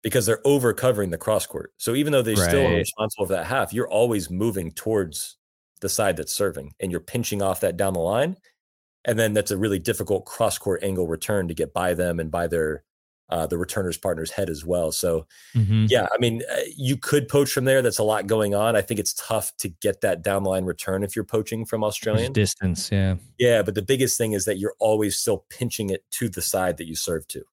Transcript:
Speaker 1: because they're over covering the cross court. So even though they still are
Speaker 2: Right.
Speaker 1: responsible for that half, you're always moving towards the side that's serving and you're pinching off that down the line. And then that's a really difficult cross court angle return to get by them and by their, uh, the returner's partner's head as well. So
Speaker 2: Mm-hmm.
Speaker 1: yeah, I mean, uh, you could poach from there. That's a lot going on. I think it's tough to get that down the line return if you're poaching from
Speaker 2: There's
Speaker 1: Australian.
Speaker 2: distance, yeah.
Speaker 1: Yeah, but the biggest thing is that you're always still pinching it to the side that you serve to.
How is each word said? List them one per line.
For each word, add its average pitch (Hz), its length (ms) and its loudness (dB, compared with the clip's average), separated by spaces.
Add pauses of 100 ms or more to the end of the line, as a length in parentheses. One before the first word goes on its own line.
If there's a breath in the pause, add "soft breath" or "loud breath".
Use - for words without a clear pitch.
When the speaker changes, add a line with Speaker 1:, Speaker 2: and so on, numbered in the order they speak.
Speaker 1:
because 117 220 2
they're 110 220 2
over 131 260 4
covering 104 380 2
the 85 80 -4
cross 107 280 0
court. - 300 -12
So - 180 -2
even 147 180 0
though 131 100 4
they 110 120 0
still 87 320 4
are 85 40 2
Speaker 2:
Right. 85 80 2
Speaker 1:
responsible 104 480 -2
for 92 80 -2
that 80 120 -2
half, 107 280 -2
you're 117 160 0
always 107 400 2
moving 92 420 -2
towards 101 640 -4 (440)
the 98 100 -4
side 95 260 2
that's 80 160 -8
serving 76 480 -2
and 92 100 -2
you're 87 100 -2
pinching 110 420 -4
off 95 180 0
that 90 160 0
down 95 160 0
the 87 80 -2
line. 120 360 0 (680 soft breath)
And 113 140 0
then 110 160 2
that's 104 160 2
a 98 80 -2
really 98 200 0
difficult 98 460 0
cross - 320 0
court 92 260 -2
angle 95 240 0
return 87 420 -2
to 82 60 -4
get 78 200 -4
by 90 180 0
them 87 260 0
and 80 120 -4
by 85 160 -2
their, 78 380 -2 (460)
uh, 82 160 0
the 85 120 -2
returner's 90 400 -4
partner's 82 320 -4
head 98 180 -4
as 76 160 -8
well. 85 280 0
So 82 340 0 (280 loud breath)
Speaker 2:
Mm-hmm. 110 340 4
Speaker 1:
yeah, 110 240 2
I 113 60 0
mean, 117 320 0
uh, - 60 -4 (200)
you 135 200 0
could 139 320 0
poach 143 220 4
from 131 140 -2
there. 135 180 6
That's 113 160 2
a 110 60 2
lot 104 220 2
going 107 280 2
on. 107 220 4
I 101 60 4
think 104 180 -2
it's - 140 -2
tough - 440 -2
to 101 100 -6
get 95 340 -2
that 90 200 0
down 98 200 0
the 95 80 0
line 95 140 0
return 95 380 -2
if 98 140 -4
you're 107 80 -2
poaching 110 420 -4
from 113 160 -4
Speaker 2:
There's 107 60 0
Speaker 1:
Australian. 110 460 0
Speaker 2:
distance, 95 580 0
yeah. 95 240 2 (220)
Speaker 1:
Yeah, 120 240 6
but 95 120 -2
the 104 80 0
biggest 127 360 2
thing 110 140 0
is 98 140 -2
that 101 120 -2
you're 101 200 -4
always 107 380 2
still 101 340 -2
pinching 110 400 -4
it 92 220 -4
to 120 160 -2
the 90 140 -6
side 92 360 0
that 85 80 -10
you 80 100 -10
serve 80 320 -4
to. - 140 -12 (100)